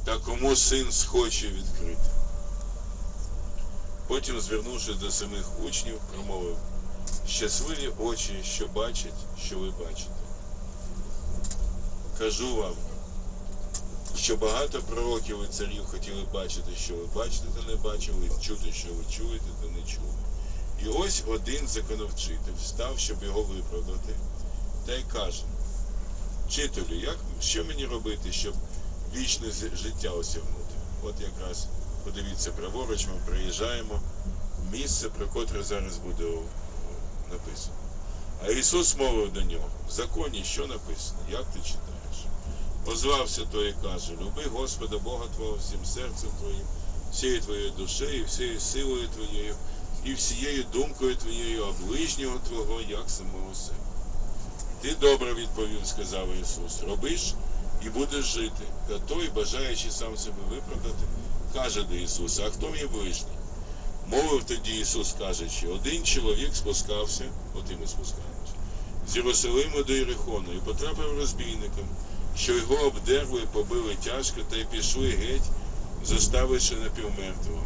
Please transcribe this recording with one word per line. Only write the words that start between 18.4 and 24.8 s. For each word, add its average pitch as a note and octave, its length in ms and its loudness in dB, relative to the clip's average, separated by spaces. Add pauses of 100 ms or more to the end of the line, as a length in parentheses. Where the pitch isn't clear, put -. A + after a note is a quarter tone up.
чути, - 280 2
що - 160 -2
ви E3+ 220 -4
чуєте, - 360 -2 (160)
та - 60 -2
не - 180 -4
чули. - 260 -2 (720)
І - 40 0
ось F#3 400 2
один A2+ 400 0
законовчитель - 920 -2
встав, - 360 -2
щоб - 260 -2
його G2+ 180 2
виправдати, - 720 -2 (720)